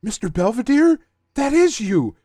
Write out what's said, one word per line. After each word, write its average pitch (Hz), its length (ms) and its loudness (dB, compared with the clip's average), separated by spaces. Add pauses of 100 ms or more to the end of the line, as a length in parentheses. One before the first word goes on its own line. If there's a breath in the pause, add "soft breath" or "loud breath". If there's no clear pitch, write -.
Mister 202 260 -8
Belvedere? 254 680 0 (340)
That 277 200 -2
is 330 260 2
you! 190 460 -2